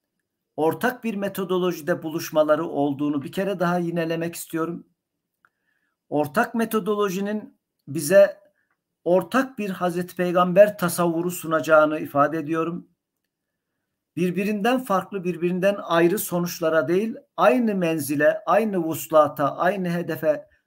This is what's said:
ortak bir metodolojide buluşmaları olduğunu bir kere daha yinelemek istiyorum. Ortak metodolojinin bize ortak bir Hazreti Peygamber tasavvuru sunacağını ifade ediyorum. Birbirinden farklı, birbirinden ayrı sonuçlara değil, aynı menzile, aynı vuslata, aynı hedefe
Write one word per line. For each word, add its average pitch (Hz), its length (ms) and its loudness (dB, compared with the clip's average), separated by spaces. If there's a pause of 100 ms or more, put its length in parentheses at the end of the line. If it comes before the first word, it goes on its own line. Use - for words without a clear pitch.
(560)
ortak 160 480 -2
bir 226 100 -4
metodolojide 180 880 -2
buluşmaları 156 640 0
olduğunu 147 560 -2
bir 160 100 -12
kere 190 280 -2
daha 175 180 0
yinelemek 170 560 -4
istiyorum. 165 520 -6 (1200)
Ortak 147 460 -2
metodolojinin 208 1040 -4 (300)
bize 165 520 2 (640)
ortak 185 540 0
bir 208 120 -6
Hazreti 180 460 -6
Peygamber 180 600 4
tasavvuru 170 520 0
sunacağını 156 680 2
ifade 147 400 0
ediyorum. 160 500 -4 (1300)
Birbirinden 202 680 -2
farklı, 190 400 -4
birbirinden 180 580 0
ayrı 170 360 2
sonuçlara 160 720 0
değil, 202 280 0 (200)
aynı 220 380 4
menzile, 160 720 0
aynı 196 320 2
vuslata, 151 800 2
aynı 180 340 0
hedefe 156 580 -2 (180)